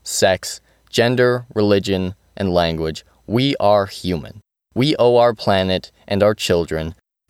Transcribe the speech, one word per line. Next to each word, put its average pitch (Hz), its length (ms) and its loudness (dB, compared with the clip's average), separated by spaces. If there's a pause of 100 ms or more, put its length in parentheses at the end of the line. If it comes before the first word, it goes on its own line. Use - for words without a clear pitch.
sex, - 600 -2 (280)
gender, 123 640 0
religion, 98 600 0 (200)
and 98 160 -2
language, 82 540 -2 (220)
we 131 320 0
are 101 260 2
human. 90 560 -8 (320)
We 135 240 0
owe 120 200 4
our 120 180 4
planet 95 560 -2 (160)
and 101 160 0
our 107 100 4
children 82 600 -2 (340)